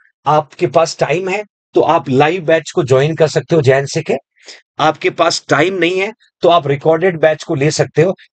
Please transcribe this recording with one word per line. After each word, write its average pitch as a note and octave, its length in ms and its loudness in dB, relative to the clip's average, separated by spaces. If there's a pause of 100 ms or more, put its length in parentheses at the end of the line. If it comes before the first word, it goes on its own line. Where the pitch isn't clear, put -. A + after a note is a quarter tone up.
(260)
आपके D3+ 400 -2
पास D#3+ 320 0
टाइम E3 300 -2
है G3+ 160 -6 (300)
तो F3 60 2
आप D#3 280 0
लाइव D3+ 360 0
बैच D#3+ 300 0
को F3 100 -2
ज्वाइन C3+ 320 0
कर D#3 120 2
सकते D3+ 260 -4
हो D#3+ 80 2
जेएनसी C#3 400 0
के, G3 120 -6 (640)
आपके D3+ 320 -2
पास E3+ 380 -2
टाइम D#3 260 0
नहीं F3+ 260 -2
है G#3 120 -4 (280)
तो F3+ 80 2
आप E3 180 4
रिकॉर्डेड D#3+ 540 0
बैच D#3 220 0
को E3 120 -6
ले C#3+ 160 0
सकते D3 320 0
हो F#3+ 120 0 (180)